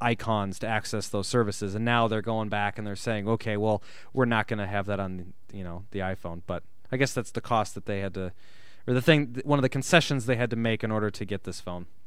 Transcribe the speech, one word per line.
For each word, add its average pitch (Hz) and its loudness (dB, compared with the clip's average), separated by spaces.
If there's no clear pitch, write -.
icons 110 0
to 110 -4
access 107 -2
those 101 -2
services. 104 0
And 110 -2
now 120 4
they're 107 0
going 110 -2
back 101 0
and 107 -6
they're 101 -4
saying, 104 -2
"Okay, 110 2
well, 107 2
we're 131 4
not 113 4
gonna 104 -2
have 98 -2
that 101 0
on, 92 -4
you 98 -8
know, 87 -8
the 101 -4
iPhone." 92 -4
But 87 -4
I 131 0
guess 131 2
that's - -4
the - -4
cost 110 0
that 98 -8
they 101 -2
had 98 -4
to, 92 -4
or 127 2
the 127 4
thing, 147 6
th-, 131 -6
one 143 4
of 131 4
the 131 4
concessions 139 4
they 123 4
had 120 2
to 113 0
make 113 2
in 110 0
order 107 2
to 107 -6
get 98 -4
this - -6
phone, 90 -6